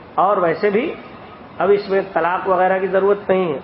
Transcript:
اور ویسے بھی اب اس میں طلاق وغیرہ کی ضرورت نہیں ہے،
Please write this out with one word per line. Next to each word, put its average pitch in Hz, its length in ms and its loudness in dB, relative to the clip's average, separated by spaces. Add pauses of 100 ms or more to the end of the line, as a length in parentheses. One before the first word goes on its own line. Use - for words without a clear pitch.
(140)
اور 190 220 2
ویسے 175 340 0
بھی 240 240 -2 (640)
اب 180 160 2
اس 202 160 -2
میں 196 100 2 (120)
طلاق 175 360 0
وغیرہ 185 300 2
کی 190 80 -2
ضرورت 196 440 0
نہیں 185 220 2
ہے، 131 120 -6